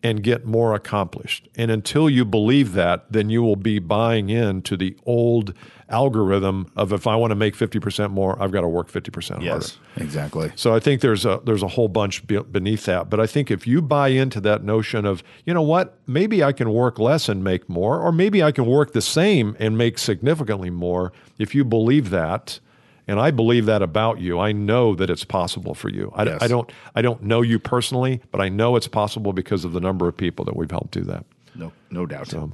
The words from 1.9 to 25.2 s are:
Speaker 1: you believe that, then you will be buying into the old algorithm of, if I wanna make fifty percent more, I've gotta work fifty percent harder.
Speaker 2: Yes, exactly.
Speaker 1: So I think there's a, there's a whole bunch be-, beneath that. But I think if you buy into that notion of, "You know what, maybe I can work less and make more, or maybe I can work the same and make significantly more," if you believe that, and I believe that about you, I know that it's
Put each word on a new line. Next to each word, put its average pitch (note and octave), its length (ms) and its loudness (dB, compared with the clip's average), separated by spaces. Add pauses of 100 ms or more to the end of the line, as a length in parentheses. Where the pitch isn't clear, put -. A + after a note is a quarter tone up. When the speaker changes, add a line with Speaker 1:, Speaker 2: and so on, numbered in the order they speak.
Speaker 1:
you B2+ 160 4
believe G#2+ 480 2
that, F2 380 0
then G#2+ 200 0
you A#2 100 2
will A2 140 4
be G#2 240 0
buying G#2 500 0
into G2+ 480 -2
the F#2 180 -2 (100)
old A#2 480 0 (360)
algorithm G2 880 0
of, G2+ 180 0
if G2+ 140 -2
I A2 80 2
wanna A2+ 200 2
make G#2 200 0
fifty A2 240 -2
percent G2+ 320 -4
more, G2 300 -2
I've F#2+ 100 -2
gotta F2+ 160 0
work E2 220 -2
fifty - 220 -8
percent - 320 -10
harder. E2+ 220 -4
Speaker 2:
Yes, - 120 -14 (200)
exactly. D2+ 580 -6
Speaker 1:
So A2+ 200 2
I A2+ 40 4
think C3+ 220 2
there's A2 240 2
a, G2 200 0
there's G#2+ 180 0
a G2 60 -2
whole A2+ 180 0
bunch G2+ 400 -2
be-, G2+ 120 0
beneath G2+ 460 -4
that. F2+ 240 0
But G#2+ 100 0
I A2+ 80 4
think C#3+ 220 -2
if G2+ 160 -2
you C3+ 160 2
buy C#3+ 280 2
into C3 320 0
that G#2 220 2
notion G#2+ 420 0
of, G2 180 -2 (220)
"You E3+ 80 -2
know E3+ 80 2
what, D#3+ 460 0
maybe F#3 360 2
I C#3+ 100 4
can A#2+ 180 -2
work A#2 280 2
less A2+ 300 2
and F#2+ 140 -2
make F#2 260 -2
more, G2+ 300 0
or E3+ 120 0
maybe F#3 320 4
I D3+ 80 6
can C3 140 0
work C#3 280 2
the A2+ 80 2
same D#3+ 580 2
and A2 180 0
make A#2 200 2
significantly A2 720 -2
more," F2 420 -2 (240)
if G#2+ 160 -4
you C#3+ 100 4
believe A#2 460 2
that, F2+ 500 -2 (480)
and G2+ 120 0
I C#3 100 4
believe A#2 380 4
that G#2+ 160 4
about G#2+ 360 0
you, F2 200 -2
I G#2 140 0
know G#2+ 420 2
that F2 160 -2
it's E2 120 -4